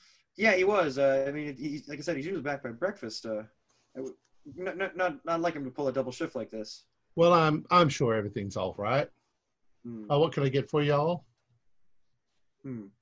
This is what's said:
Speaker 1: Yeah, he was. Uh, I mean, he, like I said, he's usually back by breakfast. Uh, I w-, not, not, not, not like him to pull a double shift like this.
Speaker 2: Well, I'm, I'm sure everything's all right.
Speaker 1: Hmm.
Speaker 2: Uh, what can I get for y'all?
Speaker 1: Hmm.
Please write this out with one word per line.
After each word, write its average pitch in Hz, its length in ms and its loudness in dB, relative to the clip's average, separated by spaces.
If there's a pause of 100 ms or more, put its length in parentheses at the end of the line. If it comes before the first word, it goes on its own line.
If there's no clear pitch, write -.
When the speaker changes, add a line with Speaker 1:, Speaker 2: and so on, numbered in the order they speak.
(380)
Speaker 1:
Yeah, 208 160 4
he 185 100 2
was. 180 340 2
Uh, 135 280 4
I 143 60 -4
mean, 147 240 -8
he, 143 320 -8
like 147 100 -10
I 151 40 -12
said, 165 140 -4
he's 139 100 -6
usually 175 160 -4
back 139 200 -4
by 127 80 -6
breakfast. 117 540 -6
Uh, 107 180 -4 (540)
I 131 40 -10
w-, 131 140 -10 (400)
not, 180 220 -8
not, 190 200 -4
not, 175 280 -2
not 165 160 -2
like 165 140 0
him 147 100 -8
to 127 60 -6
pull 139 180 -2
a 127 40 0
double 127 200 -2
shift 160 240 -6
like 110 140 -6
this. - 340 -10 (320)
Speaker 2:
Well, 170 160 8
I'm, 160 380 4
I'm 175 180 8
sure 127 260 2
everything's 101 420 -4
all 95 200 -2
right. 113 320 0 (720)
Speaker 1:
Hmm. 113 280 -14
Speaker 2:
Uh, 143 80 4
what 156 140 4
can 147 100 -2
I 135 80 2
get 131 200 0
for 151 120 0
y'all? 147 420 0 (1400)
Speaker 1:
Hmm. 120 240 -10 (160)